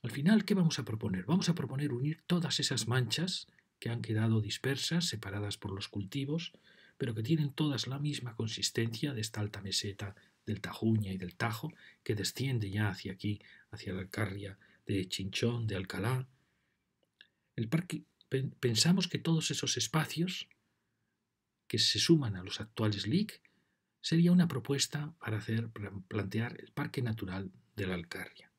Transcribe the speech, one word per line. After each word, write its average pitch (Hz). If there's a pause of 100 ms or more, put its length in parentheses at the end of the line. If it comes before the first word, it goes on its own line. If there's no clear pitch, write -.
Al 113
final, 196
¿qué -
vamos 175
a 123
proponer? 107
Vamos 180
a 165
proponer 135
unir 143
todas 160
esas 123
manchas 127 (320)
que 120
han 117
quedado 110
dispersas, 135
separadas 101
por 104
los 98
cultivos, 139 (460)
pero 117
que 110
tienen 151
todas 135
la 135
misma 139
consistencia 113
de 110
esta -
alta 101
meseta 98 (300)
del 104
Tajuña 107
y 92
del 90
Tajo, 117 (320)
que 107
desciende 110
ya 104
hacia 92
aquí, 104 (320)
hacia 98
la 92
Alcarria 101 (280)
de 95
Chinchón, 117
de 104
Alcalá. 113 (1300)
El 113
parque, 165 (240)
pen-, 131
pensamos 165
que -
todos 160
esos -
espacios 156 (1160)
que 117
se -
suman 135
a 90
los -
actuales 104
lic 190 (600)
sería 170
una 180
propuesta 139
para 110
hacer, 113
para 101 (160)
plantear 107
el -
Parque -
Natural 98 (240)
de 101
la 92
Alcarria. -